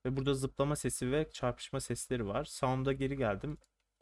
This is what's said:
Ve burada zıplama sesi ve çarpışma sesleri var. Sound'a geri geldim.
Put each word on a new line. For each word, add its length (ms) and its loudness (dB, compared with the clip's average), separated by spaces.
Ve 120 0
burada 180 2
zıplama 420 2
sesi 360 0
ve 200 2
çarpışma 480 -2
sesleri 460 -2
var. 180 0
Sound'a 480 0
geri 240 -2
geldim. 420 0